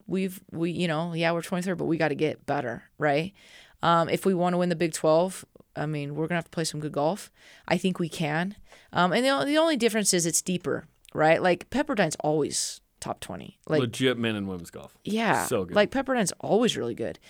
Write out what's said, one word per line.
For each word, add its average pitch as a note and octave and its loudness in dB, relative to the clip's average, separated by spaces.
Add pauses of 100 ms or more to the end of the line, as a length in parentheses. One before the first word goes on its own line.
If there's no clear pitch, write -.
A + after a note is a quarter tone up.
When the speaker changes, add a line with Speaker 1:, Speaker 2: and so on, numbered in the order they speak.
Speaker 1:
we've, F#3+ -4 (100)
we, E3+ -2
you F3 -2
know, E3 -2
yeah, E3 0
we're E3+ -2
twenty-third, F3+ -4
but D3+ -4
we D#3 0
gotta D3+ 0
get - -2
better, B2+ -4 (140)
right? D3+ 0 (480)
Um, E3 4
if - 0
we F#3+ 4
wanna F3 2
win F3+ 2
the E3+ 0
Big D#3+ -2
twelve, E3 2 (300)
I D3+ -4
mean, D3 -6
we're D#3 -2
gonna F3 -2
have - -6
to - -20
play E3 -4
some D3+ -6
good D3 -6
golf. D#3 -2 (360)
I F3 0
think F3+ 0
we E3+ -2
can. E3 -2 (380)
Um, F3 4
and A#3 2
the C4+ 4
o-, C#4 0
the D4 2
only D#4+ 4
difference G#3+ 2
is F3 2
it's D#3+ 0
deeper, D#3 -4 (260)
right? D#3 6
Like, F3+ 2
Pepperdine's A3+ 0
always - -2 (180)
top - -8
twenty. - -12 (100)
Like, D#3 2
Speaker 2:
Legit B2 2
men A2+ 0
and G2+ -4
women's F2 -8
golf. - -18
Speaker 1:
Yeah. G#3 0
Speaker 2:
So G#3 0
good. F3 -4
Speaker 1:
Like, G3+ 4
Pepperdine's C4 0
always F#3+ 2
really A#2 -4
good. G2 -6 (100)